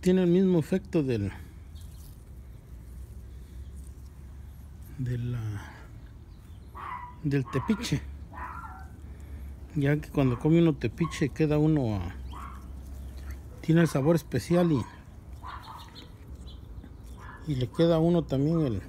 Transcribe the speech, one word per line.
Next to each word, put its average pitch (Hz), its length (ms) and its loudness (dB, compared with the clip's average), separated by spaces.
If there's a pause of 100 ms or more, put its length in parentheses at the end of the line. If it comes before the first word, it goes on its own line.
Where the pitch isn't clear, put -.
tiene 185 220 6
el 175 80 6
mismo 180 280 8
efecto 170 440 2
del, 110 280 2 (3750)
de 123 200 -2
la, 120 220 -2 (1800)
del 139 280 2
tepiche. 202 500 0 (1800)
Ya 143 200 4
que 151 140 -4
cuando 131 280 4
come 160 220 6
uno 165 140 8
tepiche 151 540 0
queda 151 300 4
uno, 147 380 4
ah, 90 180 -4 (1500)
tiene 165 220 6
el 165 40 8
sabor 151 300 4
especial 170 560 4
y, 117 120 2 (2500)
y 156 80 0
le 123 140 0
queda 170 260 6
a 160 60 6
uno 165 240 6
también 147 360 4
el 117 280 2